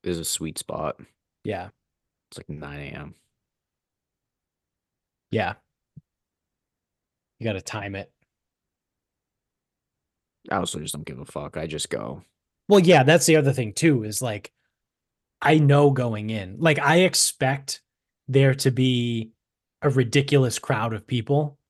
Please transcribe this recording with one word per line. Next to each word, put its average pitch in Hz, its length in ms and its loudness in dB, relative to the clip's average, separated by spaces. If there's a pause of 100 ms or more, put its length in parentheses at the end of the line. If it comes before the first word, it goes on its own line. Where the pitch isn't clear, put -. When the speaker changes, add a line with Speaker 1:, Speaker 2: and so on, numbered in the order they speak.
Speaker 1:
There's 87 160 -6
a 80 60 -10
sweet 78 320 -8
spot. - 420 -8 (460)
Speaker 2:
Yeah. 95 240 -8 (640)
Speaker 1:
It's, - 80 -18
like, - 100 -20
nine 147 320 -14
A - 160 -16
M. 147 180 -18 (2250)
Speaker 2:
Yeah. 95 240 -4 (1800)
You 113 100 -12
gotta 98 120 -4
time 101 360 -10
it. 101 160 -14 (2250)
Speaker 1:
I - 100 -2
also 90 200 -6
just 76 160 -10
don't 73 100 -12
give 62 140 -14
a - 60 -16
fuck. - 320 -14
I 78 100 -8
just 78 240 -8
go. - 320 -8 (460)
Speaker 2:
Well, 202 100 8
yeah, 165 240 8
that's 160 240 6
the 160 80 6
other 139 180 4
thing 117 200 -4
too, 139 320 2
is, 107 180 -8
like, 113 300 -8 (880)
I 151 180 6
know 143 320 6
going 113 400 -4
in, 98 300 -8
like, 156 180 2
I 160 220 4
expect - 800 -2 (480)
there 135 260 4
to 135 160 0
be 120 600 -2 (500)
a 147 80 2
ridiculous 131 680 2
crowd 113 340 -2
of 98 100 -10
people. 139 540 -4 (120)